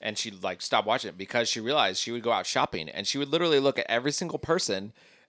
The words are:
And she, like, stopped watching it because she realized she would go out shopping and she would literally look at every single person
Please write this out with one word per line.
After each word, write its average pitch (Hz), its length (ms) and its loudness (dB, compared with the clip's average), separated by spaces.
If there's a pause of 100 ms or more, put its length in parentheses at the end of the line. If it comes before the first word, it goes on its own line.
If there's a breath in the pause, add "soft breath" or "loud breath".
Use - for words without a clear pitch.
And 107 160 -6
she, 113 140 -4
like, 92 320 -6
stopped 107 240 2
watching 113 220 0
it 87 100 -12
because 113 300 0
she - 100 -2
realized 113 420 2
she 117 120 -4
would 120 100 -6
go 117 80 0
out 98 160 0
shopping 90 420 -2
and 98 160 -8
she - 140 -2
would 139 120 -2
literally 165 280 4
look 135 220 4
at - 80 -2
every 127 240 2
single 160 260 -4
person 113 540 0 (360 soft breath)